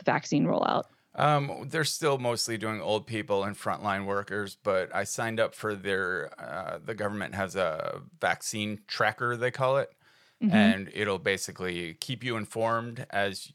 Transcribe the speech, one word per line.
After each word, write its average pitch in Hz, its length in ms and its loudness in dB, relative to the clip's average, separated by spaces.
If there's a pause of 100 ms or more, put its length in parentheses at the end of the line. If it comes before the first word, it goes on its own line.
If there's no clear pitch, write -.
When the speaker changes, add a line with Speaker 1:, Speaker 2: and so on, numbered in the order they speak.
Speaker 1:
vaccine - 400 2
rollout? - 380 2 (320)
Speaker 2:
Um, 143 540 2
they're 156 140 0
still 143 340 2
mostly 120 400 0
doing 107 220 -2
old 98 280 0
people 104 360 0
and 101 140 -4
frontline 98 480 0
workers, 98 560 -2
but 92 340 2
I 98 80 0
signed 113 360 -2
up 110 140 2
for 107 220 -2
their, 92 640 -2
uh, 85 460 -8
the 113 80 -6
government 101 420 -4
has 95 200 -4
a 78 460 -2 (200)
vaccine 104 640 -2
tracker, 120 500 0
they 120 140 0
call 135 260 2
it, 139 140 0 (500)
Speaker 1:
Mm-hmm. 202 140 4
Speaker 2:
and 98 380 6
it'll 98 260 0
basically 90 760 -2
keep 117 280 -8
you 123 140 -2
informed 113 760 -2
as, 101 440 -2